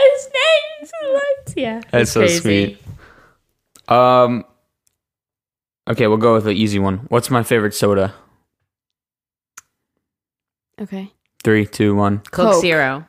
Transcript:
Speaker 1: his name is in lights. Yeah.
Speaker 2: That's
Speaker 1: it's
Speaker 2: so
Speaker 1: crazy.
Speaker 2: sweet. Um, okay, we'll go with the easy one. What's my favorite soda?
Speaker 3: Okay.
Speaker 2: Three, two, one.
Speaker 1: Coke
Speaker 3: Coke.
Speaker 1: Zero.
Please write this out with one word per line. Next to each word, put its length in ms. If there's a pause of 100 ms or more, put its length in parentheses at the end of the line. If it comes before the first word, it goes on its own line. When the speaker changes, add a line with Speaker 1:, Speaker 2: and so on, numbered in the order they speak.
(160)
Speaker 1:
his 180
name 480
is 100 (120)
in 100
lights. 440
Yeah. 240 (100)
Speaker 2:
That's 120
Speaker 1:
it's 80
Speaker 2:
so 100
Speaker 1:
crazy. 180
Speaker 2:
sweet. 1500
Um, 560 (1400)
okay, 180
we'll 100
go 180
with 100
the 60
easy 280
one. 200 (100)
What's 200
my 140
favorite 300
soda? 400 (2750)
Speaker 3:
Okay. 320 (320)
Speaker 2:
Three, 220
two, 300
one. 240 (120)
Speaker 1:
Coke 220
Speaker 3:
Coke. 80
Speaker 1:
Zero. 480